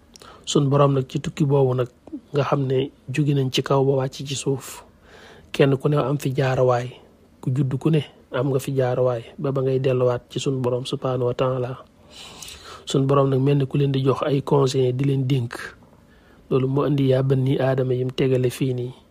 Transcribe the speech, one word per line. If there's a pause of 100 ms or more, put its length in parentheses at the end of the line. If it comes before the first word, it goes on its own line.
(500)
Sun
borom
nag
ci
tukki
boobu
nag (400)
nga
xam
ne (160)
jóge
nañ
ci
kaw
ba
wàcc
ci
suuf, (720)
kenn
ku
ne
am
fi
jaarawaay, (500)
ku
judd
ku
ne (340)
am
nga
fi
jaarawaay (160)
ba
ba
ngay
delluwaat
ci
sun
borom
subhanahu
wa
taala. (1160)
Sun
borom
nag
mel
ni
ku
leen
di
jox
ay
conseil,
di
leen
dénk. (960)
Loolu
moo
indi
yaa
bani
aadama
yim
tegale
fii
nii. (180)